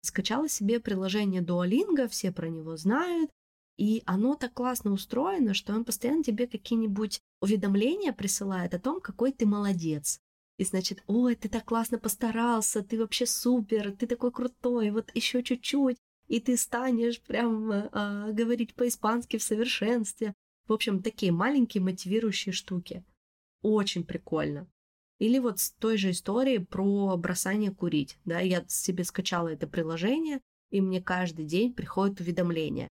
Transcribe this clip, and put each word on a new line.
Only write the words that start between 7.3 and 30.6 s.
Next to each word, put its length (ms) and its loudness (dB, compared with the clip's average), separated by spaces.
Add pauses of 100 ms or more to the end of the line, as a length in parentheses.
уведомления 720 2
присылает 600 -2
о 60 -2
том, 220 -2
какой 300 0
ты 140 0
молодец. 760 0 (380)
И 60 0
значит, 440 -2
«Ой, 280 2
ты 140 -8
так 160 -4
классно 340 -2
постарался, 840 0
ты 160 -4
вообще 280 0
супер, 680 0
ты 160 -4
такой 240 0
крутой, 600 0
вот 220 -4
еще 280 0
чуть-чуть, 560 0 (300)
и 120 0
ты 160 2
станешь 680 0
прям, 500 0
а, 600 -2
говорить 420 0
по-испански 640 0
в 60 -2
совершенстве». 880 0 (340)
В 60 2
общем, 300 0
такие 280 0
маленькие 520 2
мотивирующие 720 0
штуки. 500 -6 (580)
Очень 420 2
прикольно. 640 -4 (520)
Или 200 4
вот 200 -2
с 120 -2
той 260 0
же 140 2
историей 480 0
про 580 0
бросание 540 0
курить. 540 -2
Да, 140 -2
я 280 2
себе 360 -2
скачала 460 -2
это 180 -6
приложение, 760 -2 (300)